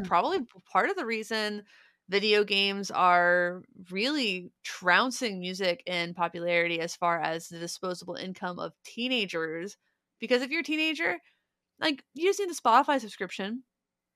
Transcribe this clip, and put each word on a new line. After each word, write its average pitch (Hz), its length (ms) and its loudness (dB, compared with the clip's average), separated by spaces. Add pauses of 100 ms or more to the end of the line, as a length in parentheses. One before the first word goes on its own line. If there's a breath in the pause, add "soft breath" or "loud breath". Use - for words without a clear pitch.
probably 214 360 2
p-, 233 60 -6 (240)
part 202 180 2
of 392 80 -4
the 339 80 -4
reason 214 600 -4 (440 soft breath)
video 208 360 4
games 196 460 0
are 175 720 4 (280)
really 202 600 0 (120)
trouncing 202 760 0
music 180 460 -2
in 170 280 -4
popularity 170 680 0
as 170 160 -6
far 170 240 0
as 165 280 -4
the 170 100 -14
disposable 175 560 -8
income 185 440 -8
of 175 140 -8 (120)
teenagers. 190 920 -4 (440)
Because 247 200 2
if 262 100 -4
you're 320 100 -2
a - 40 -6
teenager, 320 540 -2 (600)
like, 302 220 -2 (120)
you 302 160 -2
just 403 100 0
need 381 100 -2
a 330 40 -6
Spotify 269 460 4
subscription, 208 640 -8 (520)